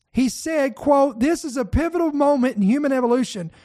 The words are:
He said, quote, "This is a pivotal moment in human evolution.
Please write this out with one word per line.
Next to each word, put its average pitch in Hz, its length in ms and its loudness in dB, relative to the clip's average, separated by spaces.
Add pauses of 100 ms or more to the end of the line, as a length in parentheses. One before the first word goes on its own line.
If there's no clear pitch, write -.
(100)
He 254 200 0
said, 294 440 -2
quote, 277 460 2
"This 311 240 0
is 262 140 -8
a 233 80 -4
pivotal 330 460 0
moment 277 440 2
in 208 60 0
human 269 300 2
evolution. 240 580 -2 (140)